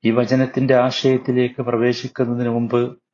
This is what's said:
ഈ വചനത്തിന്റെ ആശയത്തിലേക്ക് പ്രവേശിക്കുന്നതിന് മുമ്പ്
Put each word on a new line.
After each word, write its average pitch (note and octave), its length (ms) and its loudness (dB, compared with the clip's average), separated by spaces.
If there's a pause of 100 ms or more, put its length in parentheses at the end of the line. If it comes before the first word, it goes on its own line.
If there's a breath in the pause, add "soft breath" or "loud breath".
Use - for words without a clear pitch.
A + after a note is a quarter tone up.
ഈ A2+ 60 4
വചനത്തിന്റെ B2+ 640 2
ആശയത്തിലേക്ക് B2+ 840 0
പ്രവേശിക്കുന്നതിന് A#2+ 880 -2
മുമ്പ് A#2+ 520 -2 (120)